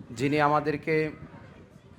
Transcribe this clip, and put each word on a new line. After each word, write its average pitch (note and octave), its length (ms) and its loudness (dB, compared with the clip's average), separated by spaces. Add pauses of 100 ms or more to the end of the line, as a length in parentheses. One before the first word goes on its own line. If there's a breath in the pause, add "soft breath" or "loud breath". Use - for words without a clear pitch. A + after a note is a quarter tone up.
(100)
যিনি C#3 300 0
আমাদেরকে D3+ 720 2 (880)